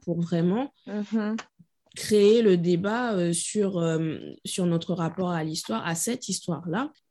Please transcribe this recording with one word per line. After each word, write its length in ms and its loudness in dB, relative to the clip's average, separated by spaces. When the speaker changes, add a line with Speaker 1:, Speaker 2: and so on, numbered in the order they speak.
Speaker 1:
pour 180 -4
vraiment 520 0
Speaker 2:
Mhm. 480 -4
Speaker 1:
Créer 460 6
le 160 6
débat, 560 0
euh, 200 0
sur, 440 -2
euh, 400 0
sur 200 -2
notre 280 0
rapport 360 -2
à 140 -2
l'histoire, 420 -6
à 100 -2
cette 320 -4
histoire-là. 640 -4